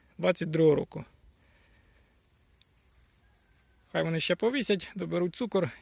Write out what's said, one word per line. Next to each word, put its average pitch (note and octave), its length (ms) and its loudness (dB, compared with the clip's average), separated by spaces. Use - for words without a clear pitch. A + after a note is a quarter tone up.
двадцять F3 320 0
другого D#3 260 6
року. - 300 -6
Хай E3 120 0
вони E3 160 -2
ще F3 160 0
повисять, A3 600 -2
доберуть F3 400 -4
цукор G3 360 -2